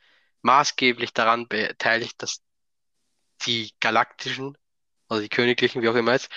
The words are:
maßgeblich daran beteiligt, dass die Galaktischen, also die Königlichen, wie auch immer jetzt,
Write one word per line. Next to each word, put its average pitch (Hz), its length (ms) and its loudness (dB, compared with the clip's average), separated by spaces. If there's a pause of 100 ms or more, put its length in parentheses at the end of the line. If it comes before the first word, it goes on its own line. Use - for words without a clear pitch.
(420)
maßgeblich 123 720 2
daran 117 340 2
beteiligt, 113 720 -2
dass - 200 -8 (1040)
die 117 340 -4
Galaktischen, 127 760 -2 (520)
also 110 120 -2
die 104 80 -8
Königlichen, 123 520 0
wie 113 80 2
auch 117 60 2
immer 117 180 2
jetzt, - 240 -2